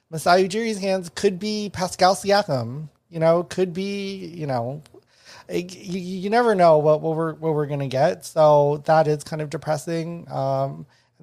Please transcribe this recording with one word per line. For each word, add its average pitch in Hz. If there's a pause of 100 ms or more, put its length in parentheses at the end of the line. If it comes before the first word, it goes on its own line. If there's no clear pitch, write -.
Masai 180
Ujiri's 220
hands 190
could 196
be 208
Pascal 185
Siakam, 151 (200)
you 165
know, 165
could 180
be, 196
you 170
know, 131 (680)
y-, 175
y-, 180
you 185
never 233
know 170
what, 151
what 160
we're, 160
what 156
we're 147
gonna 143
get. 151
So 147
that 156
is 151
kind 156
of 151
depressing. 165
Um, 139 (380)